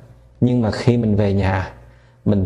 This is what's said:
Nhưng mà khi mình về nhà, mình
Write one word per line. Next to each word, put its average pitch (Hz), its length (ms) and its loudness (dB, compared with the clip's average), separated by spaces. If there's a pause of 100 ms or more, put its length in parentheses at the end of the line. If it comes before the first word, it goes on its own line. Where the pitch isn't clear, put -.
(420)
Nhưng 123 200 2
mà 107 100 0
khi 120 260 0
mình 107 180 0
về 101 180 0
nhà, 95 400 -2 (520)
mình 101 200 2